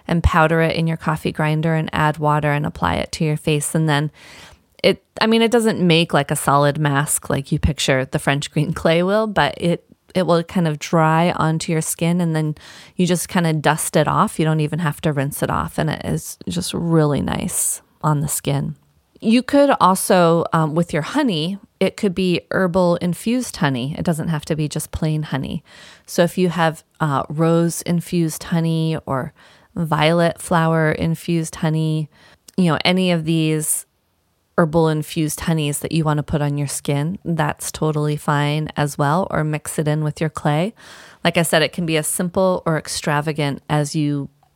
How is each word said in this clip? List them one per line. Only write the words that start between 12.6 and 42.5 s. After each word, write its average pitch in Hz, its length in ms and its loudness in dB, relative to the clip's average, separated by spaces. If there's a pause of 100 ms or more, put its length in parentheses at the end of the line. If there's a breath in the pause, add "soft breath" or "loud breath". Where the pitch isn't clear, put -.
you 180 100 2
just 170 220 0
kind 175 180 0
of 160 140 0
dust 156 360 0
it 147 120 4
off. 147 300 0
You 165 60 2
don't 156 160 2
even 151 180 -2
have 160 240 -2
to 156 100 0
rinse 139 300 -2
it 143 80 -2
off, - 280 -4
and 156 120 0
it - 140 -4
is - 340 -6 (100)
just 175 240 -4
really 165 480 2
nice - 640 -4 (200)
on 151 180 0
the 151 80 -4
skin. 147 480 -4 (440)
You 233 220 4
could 285 280 4 (100)
also, 175 720 4
um, 160 240 0
with 170 160 0
your 151 100 0
honey, 196 560 -2 (220)
it 190 160 0
could 196 180 -2
be 180 260 2 (120)
herbal 180 440 2
infused 226 600 -4
honey. 135 420 -2
It 156 60 -4
doesn't 160 240 -2
have 151 180 -2
to 160 100 -2
be 151 120 -2
just - 240 -8
plain 156 320 -2
honey. - 400 -6 (420 loud breath)
So - 160 0
if 175 160 0
you 180 120 2
have, 160 340 -2 (160)
uh, 143 280 0
rose 165 540 0
infused 170 600 -2
honey 160 520 0 (100)
or 135 260 -4 (420 soft breath)
violet 160 680 2
flower 160 520 2
infused 165 640 -2
honey, 156 520 0 (480 soft breath)
you 185 100 2
know, 156 180 2
any 185 260 2
of 165 140 0
these 156 640 0 (680)
herbal 160 320 2
infused 156 520 -2
honeys 151 400 -2
that - 120 -6
you 160 120 2
wanna 151 180 0
put 147 200 -2
on 143 160 -2
your 143 100 -2
skin, 147 560 -4
that's 156 480 -4
totally 151 440 -2
fine 147 600 0
as 147 220 -2
well, 156 320 2
or - 120 -2
mix 151 360 -4
it 156 100 -2
in 151 140 0
with 151 180 -4
your 156 100 -2
clay. 160 440 -2 (500 loud breath)
Like 170 120 2
I 175 60 4
said, 160 200 4
it 151 100 0
can 180 140 -4
be 160 100 0
as 156 100 0
simple 185 600 0